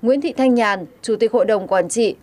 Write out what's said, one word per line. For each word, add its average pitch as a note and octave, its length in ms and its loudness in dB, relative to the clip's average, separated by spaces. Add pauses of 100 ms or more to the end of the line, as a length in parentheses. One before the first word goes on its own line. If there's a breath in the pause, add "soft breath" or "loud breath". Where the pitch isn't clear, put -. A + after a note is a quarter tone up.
Nguyễn C4 200 0
Thị D#4 120 -6
Thanh C4 220 2
Nhàn, G3+ 300 0 (160)
Chủ A3+ 140 -4
tịch A3 160 0
Hội A3+ 140 2
đồng G3+ 220 0
Quản F3+ 220 0
trị, A3 340 -2